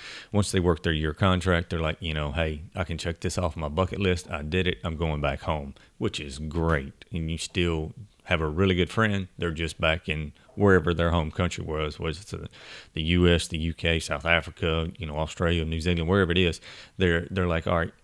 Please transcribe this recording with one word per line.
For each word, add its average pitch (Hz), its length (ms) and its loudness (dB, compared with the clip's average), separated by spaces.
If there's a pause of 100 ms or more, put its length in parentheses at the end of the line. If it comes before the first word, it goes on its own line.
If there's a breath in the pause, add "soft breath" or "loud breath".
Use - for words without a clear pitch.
(300 loud breath)
Once 101 200 2
they 95 100 2
work 85 220 2
their 85 100 0
year 78 200 0
contract, 90 580 2
they're 82 100 -2
like, 78 200 -2
you 80 140 -4
know, 73 180 -2
"Hey, 78 300 -2 (120)
I 95 100 -2
can 82 140 -6
check 85 220 -6
this - 180 -4
off 90 180 -2
my 76 120 -4
bucket 90 320 -2
list. 90 300 0
I 73 120 -6
did 85 240 0
it. - 180 -2
I'm 82 120 -4
going 78 240 -2
back 71 220 -2
home," 73 320 -4 (240 loud breath)
which - 220 -4
is 71 180 -10
great. 78 720 -2
And 82 180 -4
you 82 80 -4
still 85 560 -2 (300)
have 85 160 0
a 78 80 0
really 90 280 2
good 87 140 2
friend. 104 360 0 (120)
They're 85 120 -2
just 78 300 -6
back 82 280 0
in 76 240 -4 (220 soft breath)
wherever 92 400 6
their 85 160 4
home 80 220 2
country 87 320 -2
was, 78 340 -4
was 80 220 -4
it - 80 -18
the, 82 200 -10 (440 loud breath)
the 80 100 -4
U 87 240 6
S, 85 220 4
the 82 100 -6
U 80 160 -2
K, 82 240 0
South 76 260 -4
Africa, 82 760 0
you 85 80 -6
know, 73 100 -6
Australia, 85 480 0
New 80 160 -2
Zealand, 85 260 0
wherever 92 240 4
it 85 80 2
is. 87 220 2 (360 loud breath)
They're, 87 340 2
they're 90 180 -2
like, 82 180 0
"All 90 120 2
right, 82 140 -2 (120)